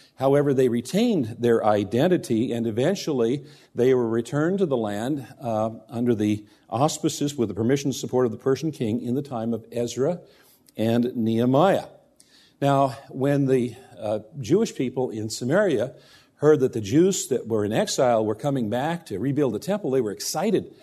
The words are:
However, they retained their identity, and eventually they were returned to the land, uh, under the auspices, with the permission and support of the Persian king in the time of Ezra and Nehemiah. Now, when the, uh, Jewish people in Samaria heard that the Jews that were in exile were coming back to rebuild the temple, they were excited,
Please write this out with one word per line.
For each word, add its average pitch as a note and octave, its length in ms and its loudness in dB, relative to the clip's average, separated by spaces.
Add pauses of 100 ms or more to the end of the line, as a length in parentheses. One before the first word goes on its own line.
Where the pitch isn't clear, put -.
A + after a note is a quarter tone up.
(160)
However, C#3 360 2
they C3 160 4
retained C3+ 720 0
their A#2 260 4
identity, A#2 880 2
and A#2 140 -4
eventually C3 800 -2 (280)
they B2+ 200 4
were A#2+ 140 2
returned C#3+ 500 -2
to F#3+ 80 0
the C3+ 100 0
land, A2+ 500 -4 (140)
uh, A2 300 -2 (180)
under A#2+ 260 0
the G#2 300 0 (260)
auspices, D3 680 -2
with A#2+ 120 0
the G2 60 -8
permission C3+ 340 0
and B2+ 60 -2
support B2+ 320 0
of A2+ 60 -2
the - 60 -10
Persian C3+ 340 -2
king A#2+ 280 -4
in A#2+ 140 -4
the C#3+ 80 -2
time A#2 320 -4
of A#2 160 -6
Ezra A#2+ 500 -2 (560)
and A2+ 380 0
Nehemiah. B2 720 2 (720)
Now, C#3 360 2 (120)
when C#3 380 0
the, A#2+ 300 0 (220)
uh, G#2+ 220 -4 (200)
Jewish D#3+ 340 0
people B2+ 360 -4
in A2 200 -8
Samaria C#3 640 0 (420)
heard D3+ 240 4
that B2+ 120 2
the A#2 80 -4
Jews D#3 480 2
that A#2 180 -2
were A2 180 0
in G#2 80 -2
exile B2 520 2
were G#2+ 100 -2
coming C3 340 -2
back D3 380 -4
to G2 120 -6
rebuild C3+ 360 0
the - 60 -6
temple, G3 320 -4
they C3 80 2
were G#2+ 100 0
excited, E3 720 -2